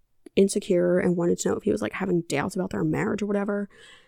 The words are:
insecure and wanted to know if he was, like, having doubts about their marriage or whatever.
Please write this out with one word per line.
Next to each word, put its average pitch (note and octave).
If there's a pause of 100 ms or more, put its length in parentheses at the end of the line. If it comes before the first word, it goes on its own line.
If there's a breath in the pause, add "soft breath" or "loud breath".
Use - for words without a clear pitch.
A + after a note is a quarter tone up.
(380)
insecure F3+
and F#3
wanted F3
to F#3+
know G#3
if A3+
he G3+
was, G#3
like, G#3
having F3+
doubts -
about F#3+
their -
marriage F3
or G3+
whatever. G3+ (400 soft breath)